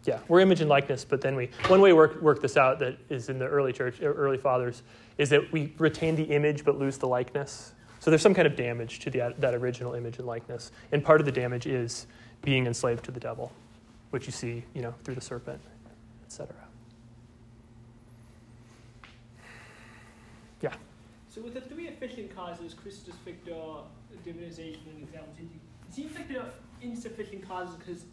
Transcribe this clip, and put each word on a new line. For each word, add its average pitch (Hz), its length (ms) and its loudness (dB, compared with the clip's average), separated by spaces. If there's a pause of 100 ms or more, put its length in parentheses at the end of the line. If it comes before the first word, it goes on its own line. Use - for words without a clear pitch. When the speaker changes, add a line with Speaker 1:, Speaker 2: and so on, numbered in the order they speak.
Speaker 1:
Yeah, 117 120 -2 (100)
we're 175 120 8
image 190 200 6
and 156 80 0
likeness, 139 360 2
but 131 180 -2
then 135 120 -2
we, 123 140 -4 (200)
one 190 120 10
way 196 100 10
to 170 60 12
work, 156 240 8
work 151 220 4
this 139 160 2
out 131 220 6
that 135 180 -4 (100)
is 131 220 -6
in 131 80 -4
the 127 80 -4
early 139 260 0
church, 123 300 -6
er, 147 100 0
early 139 240 0
fathers, 127 460 0 (340)
is 147 140 0
that 143 200 4
we 147 280 -2
retain 160 360 2
the 156 100 0
image 147 380 0
but 139 160 2
lose 135 200 -2
the 131 100 -2
likeness. 127 640 -4 (280)
So 160 100 2
there's 156 100 6
some 196 140 8
kind 180 120 4
of 143 80 2
damage 120 460 -6
to - 100 -8
the, 120 280 -4
that 131 160 2
original 123 400 -4
image 117 240 -10
and 127 80 -10
likeness. 120 460 -10 (200)
And 147 100 2
part 156 180 8
of 151 40 0
the 139 80 0
damage 123 340 -4
is 123 400 -4 (360)
being 131 240 2
enslaved 120 400 -2
to - 60 -12
the 123 80 -10
devil, 117 300 -8 (600)
which 127 160 -6
you 123 60 -10
see, 117 300 -8 (120)
you 131 80 -8
know, 120 120 -8 (100)
through 131 100 -8
the 127 80 -10
serpent, - 400 -12 (600)
et - 80 -20
cetera. - 240 -14 (4000)
Yeah. - 140 -6 (560)
Speaker 2:
So 220 100 -18
with 240 140 -16
the 262 80 -12
three 320 260 -14
efficient 226 480 -14
causes, 170 380 -14
Christus 196 400 -20 (100)
Victor, 175 300 -16 (680)
divinization, 165 680 -16
and 151 100 -20
example, 156 380 -20
it - 540 -20
seems 302 200 -14
like 349 140 -14
they're 254 160 -10 (380)
insufficient 214 680 -12
causes 180 280 -10
'cause 170 360 -14